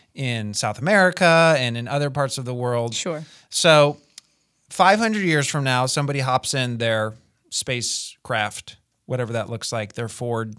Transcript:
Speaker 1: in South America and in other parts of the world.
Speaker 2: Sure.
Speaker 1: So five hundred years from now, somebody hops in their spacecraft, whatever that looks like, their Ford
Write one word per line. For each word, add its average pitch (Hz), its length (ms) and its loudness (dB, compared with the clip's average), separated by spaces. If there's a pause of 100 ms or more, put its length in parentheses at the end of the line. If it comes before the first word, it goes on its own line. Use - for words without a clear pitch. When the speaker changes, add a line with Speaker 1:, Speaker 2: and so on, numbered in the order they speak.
(140)
Speaker 1:
in 117 400 -4
South 107 240 -4
America 170 800 4
and 123 180 -2
in 120 120 -6
other 143 240 -4
parts 139 260 -4
of 127 80 -10
the 123 80 -6
world. 120 400 -2
Speaker 2:
Sure. 156 300 -6 (260)
Speaker 1:
So 151 480 4 (720)
five 190 300 6
hundred 220 240 0
years 156 240 2
from 143 160 -2
now, 127 240 2
somebody 143 320 -2
hops 131 340 -2
in 123 240 -2
their 110 380 -2 (640)
spacecraft, - 1000 -6 (280)
whatever 123 280 -6
that 110 160 -6
looks 113 220 -10
like, 107 220 -8
their 120 160 -8
Ford 113 500 -6